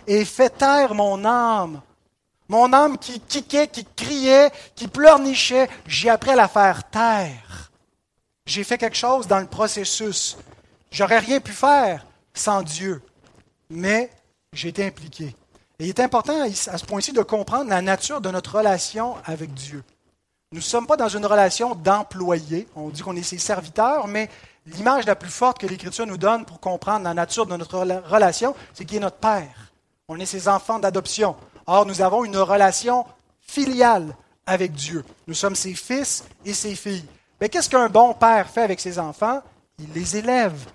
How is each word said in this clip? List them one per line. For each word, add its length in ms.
et 180
fait 260
taire 440
mon 300
âme ? » 580
Mon 240
âme 260
qui 220
kickait, 480
qui 180
criait, 540
qui 140
pleurnichait, 800
j'ai 240
appris 200
à 60
la 120
faire 420
taire. 840
J'ai 180
fait 140
quelque 180
chose 300
dans 120
le 80
processus. 920
J'aurais 280
rien 220
pu 120
faire 540
sans 280
Dieu, 400
mais 400
j'ai 160
été 180
impliqué. 480
Et 60
il 40
est 120
important 420
à 360
ce 60
point-ci 280
de 100
comprendre 480
la 120
nature 380
de 100
notre 280
relation 560
avec 280
Dieu. 300
Nous 80
ne 40
sommes 220
pas 100
dans 120
une 180
relation 480
d'employés. 1000
On 140
dit 120
qu'on 140
est 60
ses 160
serviteurs, 680
mais 220
l'image 400
la 100
plus 140
forte 280
que 80
l'Écriture 400
nous 120
donne 260
pour 160
comprendre 440
la 100
nature 320
de 100
notre 220
rela-, 260
relation, 500
c'est 100
qu'il 140
est 20
notre 160
Père. 560
On 120
est 60
ses 200
enfants 320
d'adoption. 560
Or, 200
nous 160
avons 220
une 120
relation 720
filiale 760
avec 260
Dieu. 300
Nous 80
sommes 220
ses 180
fils 480
et 80
ses 240
filles. 300
Mais 80
qu'est-ce 220
qu'un 180
bon 240
père 380
fait 100
avec 200
ses 180
enfants ? 420
Il 160
les 240
élève. 360